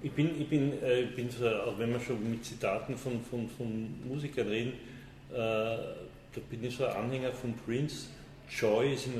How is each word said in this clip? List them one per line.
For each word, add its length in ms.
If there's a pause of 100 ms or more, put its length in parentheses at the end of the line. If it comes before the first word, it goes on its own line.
Ich 60
bin, 280
ich 80
bin, 240 (120)
äh, 200 (120)
bin 120
so, 200
auch 320
wenn 120
wir 60
schon 320
mit 140
Zitaten 520
von, 320
von, 200
von 440 (140)
Musikern 400
reden, 280 (580)
äh, 20
da 1120
bin 140
ich 140
so 100
ein 80
Anhänger 380
von 220
Prince, 520 (420)
„Joy 460
is 120
in 140